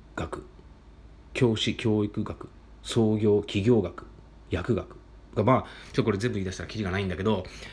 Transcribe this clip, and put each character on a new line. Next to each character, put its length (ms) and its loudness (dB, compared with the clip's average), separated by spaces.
学、 300 -8
教 220 4
師 200 -2
教 280 2
育 200 -4
学、 260 -10
創 360 2
業 240 4
企 220 0
業 180 6
学、 240 -6
薬 260 0
学 220 -6
が、 80 4
ま 100 6
あ、 100 4
ち 20 -14
ょ 280 -18
っ 20 -12
と 80 2
こ 80 2
れ 60 0
全 140 -2
部 40 -4
言 80 -4
い 20 -4
出 60 -4
し 60 -10
た 60 -10
ら 60 -10
キ 80 -10
リ 60 -2
が 80 -4
な 80 -2
い 40 -2
ん 60 -4
だ 80 -6
け 60 -4
ど、 220 0